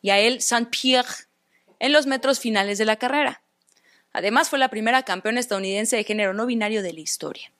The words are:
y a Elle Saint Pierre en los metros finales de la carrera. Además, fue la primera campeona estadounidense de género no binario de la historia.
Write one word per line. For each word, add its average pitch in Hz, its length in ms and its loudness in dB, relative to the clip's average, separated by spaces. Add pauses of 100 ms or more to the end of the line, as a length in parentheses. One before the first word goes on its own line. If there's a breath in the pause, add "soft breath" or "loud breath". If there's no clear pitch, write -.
y 196 100 -2
a 196 80 6
Elle 240 220 2
Saint 233 300 0
Pierre 254 560 0 (540)
en 277 120 0
los 294 140 4
metros 269 340 0
finales 202 380 0
de 220 80 2
la 220 100 2
carrera. 269 460 -2 (720 soft breath)
Además, 233 340 2
fue 277 120 0
la 262 100 4
primera 226 320 2
campeona 214 380 -2
estadounidense 202 560 -2
de 208 80 0
género 208 280 -2
no 214 140 -2
binario 220 360 -2
de 175 100 -6
la 160 80 -14
historia. - 600 -8